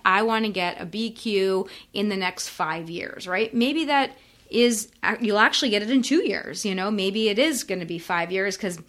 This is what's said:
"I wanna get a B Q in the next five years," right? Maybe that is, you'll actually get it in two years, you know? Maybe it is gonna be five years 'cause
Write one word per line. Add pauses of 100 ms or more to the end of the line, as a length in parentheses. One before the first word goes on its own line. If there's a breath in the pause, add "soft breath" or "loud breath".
"I
wanna
get
a
B
Q (260 loud breath)
in
the
next
five
years,"
right?
Maybe
that (320 soft breath)
is, (320)
you'll
actually
get
it
in
two
years,
you
know?
Maybe
it
is
gonna
be
five
years
'cause (100)